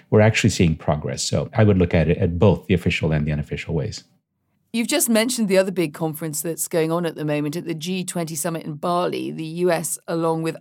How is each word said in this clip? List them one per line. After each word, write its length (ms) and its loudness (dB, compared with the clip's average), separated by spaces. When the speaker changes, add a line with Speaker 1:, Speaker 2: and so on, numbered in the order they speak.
Speaker 1:
we're 100 6
actually 300 4
seeing 260 2
progress. 480 -4
So 300 -2
I 100 4
would 120 6
look 160 2
at 160 4
it 100 2
at 200 0
both 300 4
the 60 4
official 360 0
and 160 0
the 60 -2
unofficial 420 -6
ways. 300 -4
Speaker 2:
You've 140 -2
just 220 0
mentioned 400 2
the 100 6
other 140 2
big 220 0
conference 480 -6
that's 260 -6
going 240 0
on 140 0
at 100 -6
the 80 -8
moment 320 -2
at 80 -8
the 100 -6
G 300 -6
twenty 320 -6
summit 280 -6
in 100 -8
Bali. 580 -2
The 120 -8
U 280 0
S, 340 -2
along 380 -2
with 160 -4